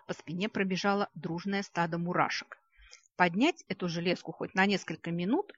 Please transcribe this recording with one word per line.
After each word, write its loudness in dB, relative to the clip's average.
по -4
спине -6
пробежало 0
дружное -4
стадо -2
мурашек. -2
Поднять 2
эту -4
железку -2
хоть -6
на 4
несколько 0
минут 0